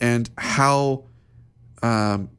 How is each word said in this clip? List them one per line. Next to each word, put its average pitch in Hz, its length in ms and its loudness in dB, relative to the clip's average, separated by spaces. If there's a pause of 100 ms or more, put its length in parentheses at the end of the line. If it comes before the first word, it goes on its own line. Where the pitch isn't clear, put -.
and 120 360 0
how, 139 680 0 (760)
um, 104 580 0